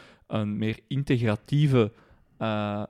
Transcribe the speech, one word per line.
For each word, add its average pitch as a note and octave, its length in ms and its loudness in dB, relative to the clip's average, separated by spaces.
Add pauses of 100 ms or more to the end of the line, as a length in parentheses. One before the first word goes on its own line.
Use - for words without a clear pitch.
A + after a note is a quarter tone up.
(280)
een G#2 300 -4
meer A2 300 -4
integratieve, C3 1040 2 (460)
eh, G#2 520 -4